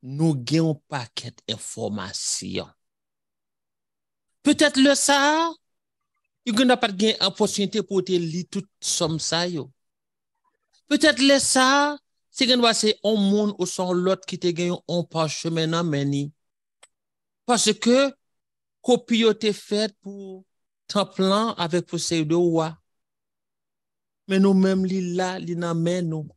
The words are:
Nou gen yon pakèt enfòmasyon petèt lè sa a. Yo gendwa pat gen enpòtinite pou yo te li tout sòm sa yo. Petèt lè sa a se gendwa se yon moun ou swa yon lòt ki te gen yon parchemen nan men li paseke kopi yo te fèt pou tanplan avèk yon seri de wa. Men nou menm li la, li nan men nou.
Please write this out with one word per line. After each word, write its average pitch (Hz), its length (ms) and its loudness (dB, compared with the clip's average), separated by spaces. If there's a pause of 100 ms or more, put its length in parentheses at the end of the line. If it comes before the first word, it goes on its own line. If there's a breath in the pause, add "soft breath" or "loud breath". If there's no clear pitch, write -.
Nou 143 380 0
gen 147 240 0
yon 156 240 0
pakèt - 640 -10
enfòmasyon 95 1200 -8 (1700)
petèt 294 320 4
lè 269 220 6
sa 277 260 2
a. 302 120 2 (1080)
Yo 240 80 -4
gendwa 247 240 4
pat 233 240 -2
gen 220 240 2
enpòtinite 202 640 -2
pou 190 140 0
yo - 20 -6
te 185 160 0
li 170 320 -4
tout 196 140 -8 (180)
sòm 165 320 -2
sa 165 320 -4
yo. 139 220 -8 (1200)
Petèt 294 320 4
lè 277 200 6
sa 262 320 4
a 285 80 4 (520)
se 262 140 0
gendwa 233 280 4
se 214 200 2
yon 214 240 0
moun 208 360 2
ou 180 120 -2
swa 180 220 -4
yon 180 160 0
lòt 190 220 -2
ki 175 140 -8
te 175 140 0
gen 175 180 -2
yon 170 360 -4
parchemen 160 600 -2
nan 170 160 0
men 143 240 -2
li 143 120 -2 (1200)
paseke 240 640 2 (720)
kopi 233 380 2
yo 220 140 4
te 214 200 -2
fèt 208 440 -4
pou 196 420 -16 (480)
tanplan 196 680 0
avèk 170 340 -4
yon 165 80 -4
seri 160 260 -2
de 170 100 2
wa. 165 340 0 (1600)
Men 190 160 4
nou 196 120 6
menm 190 320 2
li 190 120 -2 (160)
la, 185 240 -2
li 170 180 -8
nan 170 220 -2
men 175 280 -2
nou. 156 280 -8